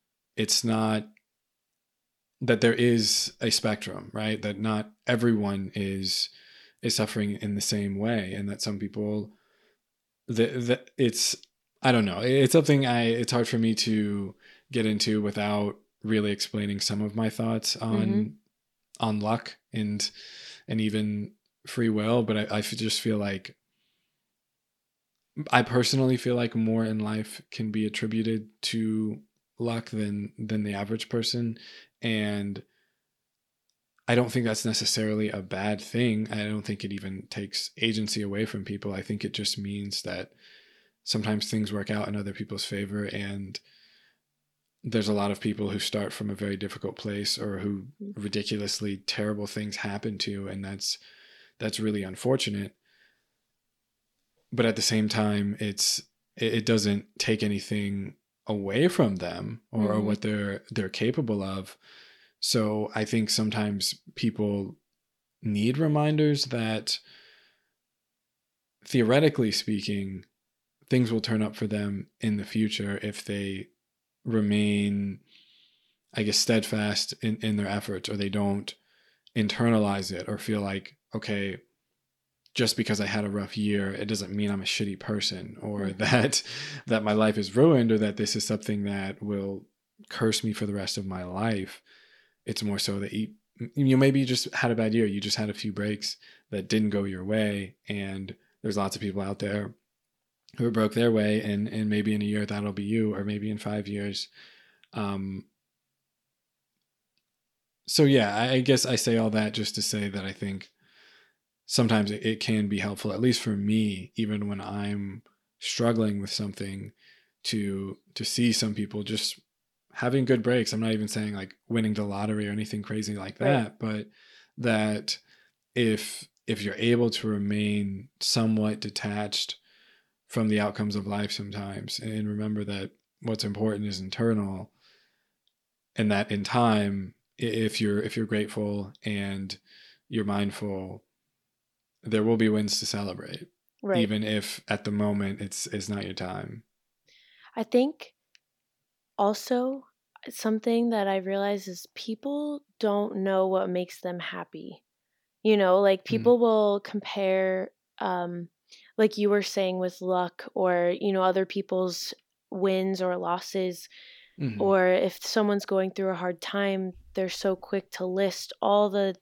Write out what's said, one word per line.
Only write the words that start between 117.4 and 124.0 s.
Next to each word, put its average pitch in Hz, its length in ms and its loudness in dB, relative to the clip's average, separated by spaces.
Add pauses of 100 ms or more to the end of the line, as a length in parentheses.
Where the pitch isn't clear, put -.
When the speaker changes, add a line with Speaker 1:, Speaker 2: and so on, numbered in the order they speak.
Speaker 1:
to, 98 520 -2 (160)
to - 100 -8
see 120 300 2
some 107 220 0
people 104 280 -4
just 104 360 -4 (540)
having 127 320 2
good 120 180 4
breaks. 120 300 2
I'm 107 60 -2
not 113 140 2
even 107 140 0
saying, 107 280 -4
like, 95 200 -10 (140)
winning 110 240 2
the 104 100 -2
lottery 104 440 -2
or 101 40 -4
anything 107 300 -4
crazy 107 340 -4
like 95 240 -10
Speaker 2:
Right. 101 100 4
Speaker 1:
that, 120 300 2
but 107 280 -4 (500)